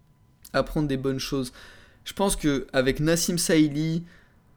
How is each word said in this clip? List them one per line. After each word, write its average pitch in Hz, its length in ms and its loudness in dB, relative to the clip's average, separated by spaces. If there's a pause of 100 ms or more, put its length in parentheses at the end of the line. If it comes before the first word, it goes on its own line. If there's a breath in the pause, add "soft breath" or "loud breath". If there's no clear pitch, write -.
(520)
apprendre 147 340 -2
des 135 100 -2
bonnes 135 220 -2
choses ? 131 340 -4 (520 loud breath)
Je - 100 -12
pense 196 200 0
que 143 380 -2
avec 135 260 2
Nassim 170 380 2
Saïli, 160 680 2 (520 loud breath)